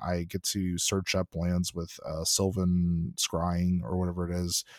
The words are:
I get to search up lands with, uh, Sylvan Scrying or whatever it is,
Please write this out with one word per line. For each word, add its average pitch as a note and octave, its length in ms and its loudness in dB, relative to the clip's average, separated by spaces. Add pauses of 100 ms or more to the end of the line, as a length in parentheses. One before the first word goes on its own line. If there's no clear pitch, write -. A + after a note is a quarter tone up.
I F2 200 0
get F2+ 260 -6
to F#2 260 -2
search - 380 0
up F#2 180 0
lands F2 400 2
with, E2+ 320 -6
uh, D#2+ 200 -4
Sylvan F2+ 880 2
Scrying F2 680 2
or - 160 -4
whatever F2 320 0
it F2 60 -2
is, F2 300 -2 (140)